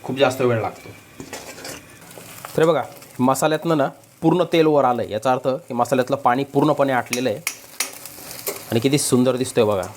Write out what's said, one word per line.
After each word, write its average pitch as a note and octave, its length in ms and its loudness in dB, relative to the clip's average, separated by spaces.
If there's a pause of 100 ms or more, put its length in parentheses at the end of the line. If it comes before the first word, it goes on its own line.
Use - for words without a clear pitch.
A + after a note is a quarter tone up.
खूप B2+ 140 -6
जास्त C3+ 240 2
वेळ A#2+ 200 2
लागतो. - 280 -8 (1700)
तर D#3+ 80 4
बघा, D#3+ 180 2 (360)
मसाल्यातनं D3+ 580 2
ना C#3 120 2 (320)
पूर्ण E3+ 220 4 (100)
तेल E3 120 6
वर D3 180 4
आलं B2 180 2
आहे, G2 100 -6
याचा C3 200 0
अर्थ B2+ 160 0
की C3 260 -4
मसाल्यातलं B2 420 2
पाणी B2+ 280 2
पूर्णपणे C#3 500 2
आटलेलं B2 360 -2
आहे G#2+ 100 -4 (1300)
आणि A2+ 80 2
किती C#3 180 2
सुंदर B2+ 380 2
दिसतोय B2 280 0
बघा. G2+ 340 0